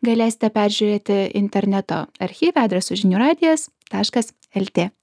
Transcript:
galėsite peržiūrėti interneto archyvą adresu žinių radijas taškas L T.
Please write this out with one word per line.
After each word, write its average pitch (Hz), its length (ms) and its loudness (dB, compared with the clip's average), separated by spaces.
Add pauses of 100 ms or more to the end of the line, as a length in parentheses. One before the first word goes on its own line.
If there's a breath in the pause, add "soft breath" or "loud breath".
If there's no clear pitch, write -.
galėsite 226 480 0
peržiūrėti 208 800 0
interneto 196 680 -2 (180)
archyvą 254 460 0
adresu 185 260 -2
žinių 190 240 2
radijas 311 480 2 (240)
taškas 214 420 -2 (220)
L 190 120 -2
T. 175 240 -2 (120)